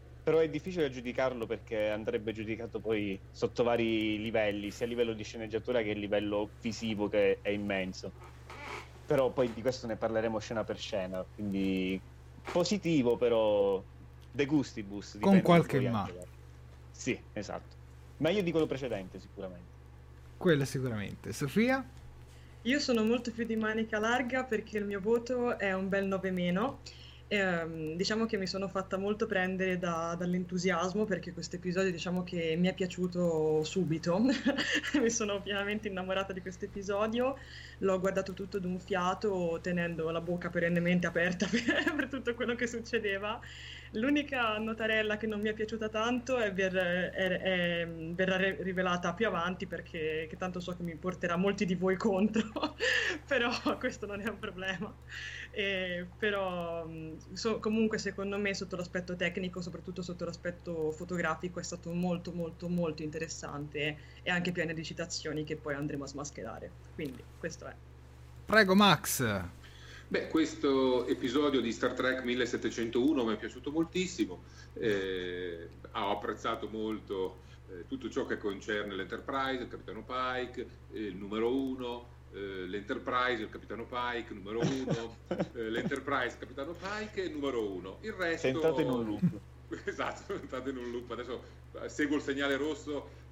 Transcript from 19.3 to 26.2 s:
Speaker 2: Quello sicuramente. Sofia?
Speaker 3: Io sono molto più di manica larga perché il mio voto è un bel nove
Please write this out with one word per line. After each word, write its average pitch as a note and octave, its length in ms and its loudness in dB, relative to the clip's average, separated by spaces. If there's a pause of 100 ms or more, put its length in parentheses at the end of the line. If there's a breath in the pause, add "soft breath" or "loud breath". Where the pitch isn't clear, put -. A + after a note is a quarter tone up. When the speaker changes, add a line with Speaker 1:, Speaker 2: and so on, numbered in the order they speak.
Speaker 2:
Quello D3 300 6
sicuramente. G#2+ 680 -4
Sofia? A#3 500 2 (840 soft breath)
Speaker 3:
Io C4+ 160 2
sono A#3+ 260 4
molto A#3 260 2
più A#3 140 -2
di A3 100 0
manica A3 420 0
larga A#3+ 460 2
perché G#3+ 340 -2
il G3+ 60 0
mio G3+ 160 -2
voto A#3+ 580 2
è G3+ 140 2
un F#3+ 160 0
bel G3 180 2
nove F#3+ 260 0